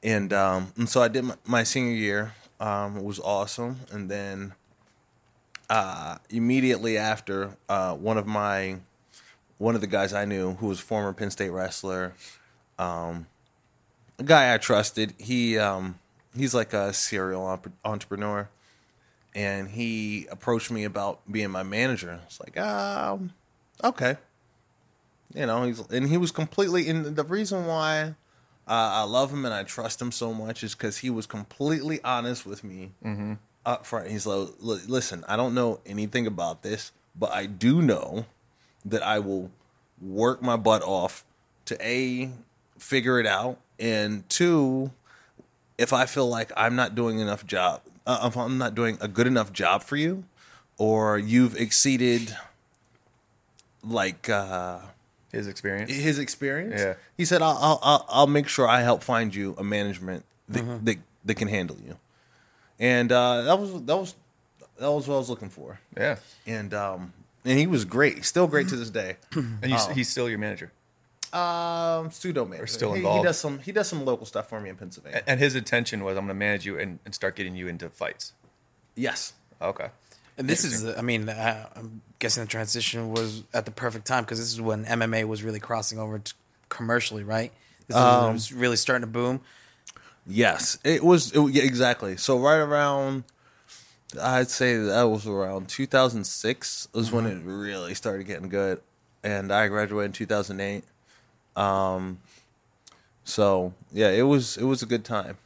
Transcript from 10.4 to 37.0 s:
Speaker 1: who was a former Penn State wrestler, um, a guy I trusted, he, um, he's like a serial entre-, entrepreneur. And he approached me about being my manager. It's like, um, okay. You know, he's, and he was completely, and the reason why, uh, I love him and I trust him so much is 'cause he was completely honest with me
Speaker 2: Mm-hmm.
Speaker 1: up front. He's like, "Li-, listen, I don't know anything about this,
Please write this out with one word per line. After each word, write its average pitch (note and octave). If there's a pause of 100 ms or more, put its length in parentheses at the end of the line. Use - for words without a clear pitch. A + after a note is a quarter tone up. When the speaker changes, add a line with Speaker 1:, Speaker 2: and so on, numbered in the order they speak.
Speaker 1:
who G#2
was F#2+
a -
former G#2
Penn G2+
State G2
wrestler, F#2 (680)
um, E2+ (920)
a -
guy C#3
I A2
trusted, G#2+
he, A#2
um, F#2+ (380)
he's B2+
like A2+
a G2+
serial F#2+
entre-, F#2 (120)
entrepreneur. G#2 (840)
And G2
he G#2+
approached A2+
me A2
about G2+ (100)
being G#2
my F#2+
manager. G2
It's -
like, -
um, G3+ (520)
okay. C#3+ (1160)
You D3
know, A#2+
he's, A#2 (100)
and B2+
he D#3+
was F3
completely, E3+
and D#3+ (120)
the D3+
reason F#3
why, D#3 (540)
uh, - (280)
I -
love B2+
him C#3+
and A#2+
I G2+
trust -
him A#2+
so A#2
much A2
is G#2+
'cause G#2+
he B2+
was A2+
completely C#3+
honest B2
with G2+
me F#2+ (120)
Speaker 2:
Mm-hmm. G#2 (320)
Speaker 1:
up B2
front. G2+
He's G#2
like, G2 (120)
"Li-, G#2+
listen, A#2
I G#2
don't A#2+
know A#2+
anything G#2+
about E2+
this, G#2+ (220)